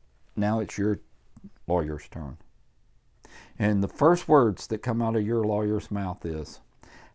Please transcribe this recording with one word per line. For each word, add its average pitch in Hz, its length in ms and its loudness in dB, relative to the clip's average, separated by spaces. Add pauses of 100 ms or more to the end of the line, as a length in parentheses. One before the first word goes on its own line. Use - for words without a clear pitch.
(360)
Now 107 240 0
it's - 180 -6
your 101 220 0 (720)
lawyer's 78 380 -2
turn. 71 280 -10 (1200)
And 104 240 2
the 98 60 0
first 175 400 2
words 123 400 4
that 110 160 -6
come 117 180 -2
out 113 140 0
of 107 100 2
your 113 200 0
lawyer's 107 440 0
mouth 98 360 -4
is, 78 340 -8 (560)